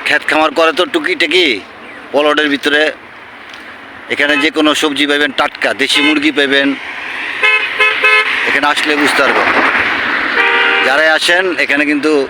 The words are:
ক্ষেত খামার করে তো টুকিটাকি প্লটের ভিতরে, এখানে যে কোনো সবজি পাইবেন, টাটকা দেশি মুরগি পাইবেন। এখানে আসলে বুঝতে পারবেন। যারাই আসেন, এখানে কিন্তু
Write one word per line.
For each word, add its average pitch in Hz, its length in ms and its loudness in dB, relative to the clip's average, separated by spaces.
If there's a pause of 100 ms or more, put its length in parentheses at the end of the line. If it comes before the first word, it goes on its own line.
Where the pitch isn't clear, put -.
ক্ষেত 147 260 0
খামার 156 220 2
করে 160 220 2
তো 175 120 0
টুকিটাকি 160 720 0 (520)
প্লটের 147 380 2
ভিতরে, 147 420 0 (1160)
এখানে 143 280 0
যে 151 120 0
কোনো 151 260 2
সবজি 147 320 0
পাইবেন, 143 240 2
টাটকা 139 420 -2
দেশি 131 280 0
মুরগি 151 300 2
পাইবেন। 139 440 2 (1700)
এখানে 143 200 0
আসলে 147 280 0
বুঝতে 143 280 2
পারবেন। - 240 2 (1400)
যারাই 151 240 4
আসেন, 175 480 2
এখানে 143 280 2
কিন্তু 147 440 2